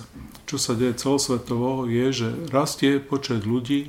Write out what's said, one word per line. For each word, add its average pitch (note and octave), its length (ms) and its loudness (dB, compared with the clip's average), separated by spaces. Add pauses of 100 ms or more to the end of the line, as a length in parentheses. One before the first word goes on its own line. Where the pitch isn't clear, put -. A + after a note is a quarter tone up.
(500)
čo C#3 100 -4
sa B2 160 0
deje A#2+ 240 0
celosvetovo, B2+ 880 0
je, A#2+ 240 2
že A#2 180 -2 (220)
rastie C#3 480 4
počet C3 480 -2
ľudí B2+ 420 0